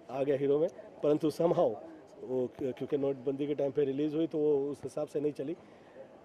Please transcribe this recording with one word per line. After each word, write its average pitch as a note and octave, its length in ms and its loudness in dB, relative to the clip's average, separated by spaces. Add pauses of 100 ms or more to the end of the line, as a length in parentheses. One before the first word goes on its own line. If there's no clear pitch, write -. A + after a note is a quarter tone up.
आ C3 140 -2
गया C#3+ 120 2
hero C#3 240 2
में, E3+ 100 2 (340)
परंतु D3+ 280 4
somehow E3 440 2 (460)
वो B2+ 260 -2
क्य-, B2+ 300 -6
क्योंकि C#3 200 -2
नोटबंदी C#3 500 -2
के D3 80 0
टाइम C#3 160 0
पे D3 140 2
release C#3+ 300 0
हुई D#3+ 120 0
तो D#3+ 100 -4
वो D3 340 2
उस C#3 120 -10
हिसाब D3+ 240 -6
से D#3 120 -4
नहीं D3 120 0
चली। C#3 220 -6 (720)